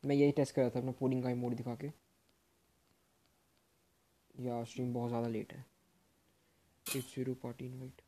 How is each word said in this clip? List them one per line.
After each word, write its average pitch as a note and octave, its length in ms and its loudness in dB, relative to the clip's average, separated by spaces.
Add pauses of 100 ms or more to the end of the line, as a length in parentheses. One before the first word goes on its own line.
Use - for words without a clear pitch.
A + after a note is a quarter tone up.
मैं C#3+ 100 4
यही C#3+ 160 8
test C#3+ 240 2
कर C#3 60 4
रहा B2 80 6
था B2+ 100 -2
अपना B2+ 120 -2
polling B2+ 320 2
का B2 120 0
mode B2 180 0
दिखा A#2 220 -4
के। C#3+ 160 -8 (2500)
या A#2+ 240 -2
stream B2 300 -4
बहुत A#2+ 160 -2
ज़्यादा A#2 180 0
late A2 260 -4
है। C3 120 -14 (1300)
एट C3 80 -2
zero B2+ 300 -4
party B2 320 -8
invite। B2+ 420 -12